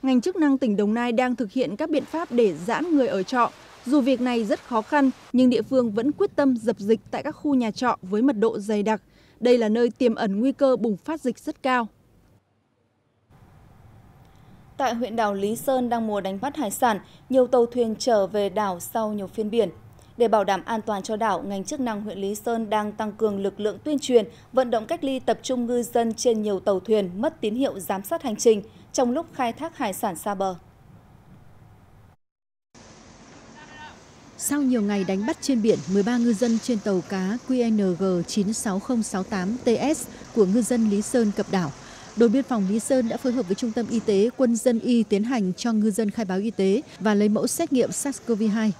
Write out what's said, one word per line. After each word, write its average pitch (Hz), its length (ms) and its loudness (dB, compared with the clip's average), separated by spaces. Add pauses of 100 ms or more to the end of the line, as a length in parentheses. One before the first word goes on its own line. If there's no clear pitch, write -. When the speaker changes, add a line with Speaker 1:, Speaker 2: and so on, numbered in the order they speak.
Speaker 1:
ngành 262 180 4
chức 370 160 -2
năng 285 220 4
tỉnh 214 180 0
Đồng 208 180 2
Nai 240 180 -2
đang 254 240 0
thực 214 160 -6
hiện 202 240 -2
các 320 140 -4
biện 277 140 0
pháp - 280 -6
để 226 220 4 (120)
giãn 294 300 0
người 254 100 4
ở 196 160 -2
trọ. 240 280 0 (360)
Dù 277 140 4
việc 247 200 2
này 240 240 0
rất 247 240 -2
khó 226 140 0
khăn, 277 280 2 (220)
nhưng 254 180 6
địa 220 120 2
phương 240 280 0
vẫn 233 220 -2
quyết 403 240 -2
tâm 269 200 2
dập 226 220 -2
dịch 208 220 2 (100)
tại - 120 -6
các 302 100 -6
khu 294 220 -2
nhà 240 160 2
trọ 240 320 -2
với 208 200 -2
mật 269 160 4
độ 220 200 2
dày 208 240 -2
đặc. 214 200 0 (380)
Đây 247 180 6
là 220 100 2
nơi 240 220 4
tiềm 233 240 0
ẩn 202 260 -2
nguy 269 120 2
cơ 262 240 2
bùng 214 200 -2
phát 311 240 -8
dịch - 180 -4
rất - 240 -10
cao. 247 260 0 (3000)
Speaker 2:
Tại 277 180 0
huyện 233 220 -4
đảo 208 180 0
Lý 202 220 -2
Sơn 254 320 0
đang 226 180 0
mùa 208 140 -2
đánh 190 200 -6
bắt 285 160 -6
hải 240 140 -4
sản, 220 300 0 (280)
nhiều 254 180 4
tàu 240 200 4
thuyền 233 320 -2
trở 214 280 2
về 202 220 -2
đảo 190 320 -2
sau 220 320 -4
nhiều 202 140 -6
phiên 214 240 -6
biển. 202 200 2 (460)
Để 226 120 4
bảo 208 160 4
đảm 190 200 0
an 226 180 -2
toàn 202 200 -4
cho 220 140 -6
đảo, 202 300 0
ngành 196 180 -6
chức 285 160 -8
năng 220 200 -4
huyện 208 180 -10
Lý 196 160 -4
Sơn 226 360 -4
đang 208 220 -2
tăng 208 200 -6
cường 208 280 -2
lực 196 200 -4
lượng 208 240 -4
tuyên 294 140 -2
truyền, 240 260 4 (280)
vận 247 180 0
động 220 160 -2
cách 330 180 -6
ly 269 140 -2
tập 226 240 -2
trung 247 240 -2
ngư 240 160 -2
dân 226 320 -2
trên 226 280 0
nhiều 202 180 -2
tàu 196 200 0
thuyền 202 360 0
mất 294 240 -4
tín 220 140 -2
hiệu 247 260 -2
giám 196 240 -6
sát 330 180 -6
hành 220 140 -4
trình 220 260 4 (300)
trong 247 180 0
lúc 330 220 -4
khai 240 200 -2
thác 311 260 -12
hải 220 140 -2
sản 190 240 -4
xa 202 180 -6
bờ. 190 200 -2 (3750)
Speaker 3:
Sau 294 240 -2
nhiều 247 200 2
ngày 202 220 -2
đánh 190 220 -2
bắt 330 140 -4
trên 247 220 0
biển, 202 160 4 (140)
mười 202 100 4
ba 240 140 2
ngư 240 160 2
dân 226 300 2
trên 233 160 -2
tàu 190 300 0
cá 196 300 -2 (100)
Q 240 220 2
N 196 280 2
G 196 60 0 (220)
chín 208 260 0
sáu 196 260 -2
không 233 240 -2
sáu 190 200 -4
tám 196 420 -4
T - 40 2 (280)
S - 100 -10 (280)
của 208 120 6
ngư 220 160 2
dân 226 280 2
Lý 202 120 0
Sơn 226 340 2
cập 202 140 -2
đảo. 180 200 0 (460)
Đồn 220 160 6
biên 269 100 2
phòng 220 280 -2
Lý 220 100 0
Sơn 254 280 0
đã 226 80 -4
phối 262 160 -2
hợp 226 160 -2
với 220 60 0
Trung 226 180 -4
tâm 233 180 -2
Y 226 100 0
tế, 202 360 2
Quân 240 200 2
dân 226 240 2
y 240 220 2
tiến 208 220 0
hành 220 280 0
cho 233 200 -4
ngư 220 180 2
dân 208 200 -2
khai 226 140 -4
báo 185 140 -2
y 220 120 -2
tế 196 320 2 (180)
và 208 140 2
lấy 208 140 4
mẫu 208 180 0
xét - 260 -2
nghiệm 240 200 2
sars - 360 -6
cov 220 140 0 (120)
hai. 220 260 0